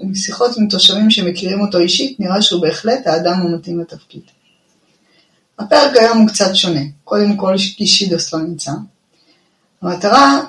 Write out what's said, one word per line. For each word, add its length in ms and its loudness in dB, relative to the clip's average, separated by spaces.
ומשיחות 540 -4
עם 120 0
תושבים 420 2
שמכירים 500 -2
אותו 180 0
אישית, 420 -2
נראה 220 -2
שהוא 200 0
בהחלט 440 -2
האדם 280 0
המתאים 460 -4
לתפקיד. 420 -16
הפרק 380 2
היום 220 6
הוא 100 6
קצת 260 0
שונה, 260 0
קודם 320 0
כל 180 -2
כי 100 -4
שידוס 480 -2
לא 60 -2
נמצא. 320 -8
המטרה 680 2